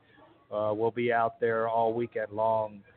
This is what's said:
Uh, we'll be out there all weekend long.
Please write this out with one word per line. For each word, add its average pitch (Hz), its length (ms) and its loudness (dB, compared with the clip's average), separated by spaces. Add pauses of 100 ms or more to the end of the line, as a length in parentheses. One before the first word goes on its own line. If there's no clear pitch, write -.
(540)
Uh, 107 200 0
we'll 113 180 0
be 120 200 0
out 117 280 0
there 113 280 2
all 113 260 2
weekend 113 380 -4
long. 107 500 -2 (160)